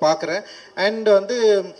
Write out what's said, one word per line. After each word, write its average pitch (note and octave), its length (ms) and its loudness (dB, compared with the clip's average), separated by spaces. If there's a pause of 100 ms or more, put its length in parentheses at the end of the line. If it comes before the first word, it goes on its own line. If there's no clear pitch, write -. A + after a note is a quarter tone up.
பார்க்குறேன். D#3+ 420 -2 (320)
And G#3+ 340 -2
வந்து G3+ 280 2 (420)